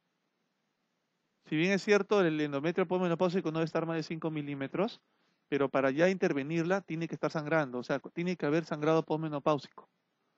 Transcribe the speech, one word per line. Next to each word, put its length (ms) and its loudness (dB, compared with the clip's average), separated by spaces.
Si 80 -2
bien 160 2
es 100 0
cierto, 380 4
el 180 2
endometrio 480 0
posmenopáusico 640 0
no 100 -2
debe 40 2
estar 220 -2
más 100 -2
de 60 -2
cinco 280 -6
milímetros, 720 -4
pero 220 0
para 200 2
ya 200 4
intervenirla 720 0
tiene 260 -6
que 60 -8
estar 160 -2
sangrando, 480 -2
o 40 -6
sea, 160 -2
tiene 380 -4
que 80 -6
haber 220 0
sangrado 360 2
posmenopáusico. 840 -2